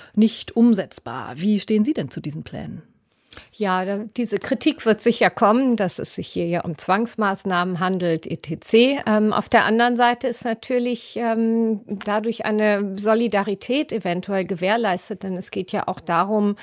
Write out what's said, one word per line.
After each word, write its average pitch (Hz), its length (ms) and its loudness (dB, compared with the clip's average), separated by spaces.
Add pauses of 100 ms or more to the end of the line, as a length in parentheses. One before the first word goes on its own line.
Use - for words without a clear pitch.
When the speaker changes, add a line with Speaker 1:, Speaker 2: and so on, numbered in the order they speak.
(160)
Speaker 1:
Nicht - 400 0
umsetzbar. 185 800 0
Wie 202 240 0
stehen 214 240 2
Sie 285 100 0
denn 143 160 -4
zu - 120 -10
diesen 156 220 -8
Plänen? - 400 -12 (680)
Speaker 2:
Ja, 185 320 0
da, 202 140 -4 (180)
diese 233 200 -2
Kritik - 480 -2
wird 214 160 2
sicher 226 280 4
kommen, 240 460 4
dass 190 240 -2
es - 160 -8
sich 175 120 -8
hier 175 200 -4
ja 170 140 -2
um 175 160 -8
Zwangsmaßnahmen 190 1040 -2
handelt, 175 460 0
et - 200 -8
cetera. 240 600 4
Ähm, 214 280 4
auf - 160 -2
der 214 160 6
anderen 233 320 2
Seite 240 300 2
ist 233 180 -6
natürlich, 240 680 -4
ähm, 226 720 0
dadurch 214 600 -4
eine 208 520 0
Solidarität 220 920 0
eventuell 190 540 -2
gewährleistet, 190 800 -2
denn 190 140 -4
es - 140 -10
geht 190 200 -6
ja - 160 -2
auch 185 120 -6
darum, 202 640 0